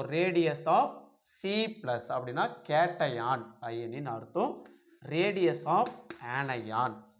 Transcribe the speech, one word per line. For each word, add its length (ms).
radius 600
of 200
சி 240
பிளஸ் 360
அப்படின்னா 340
கேட்டயான் 800
அயனின்னு 500
அர்த்தம். 400
Radius 640
of 180
anion. 600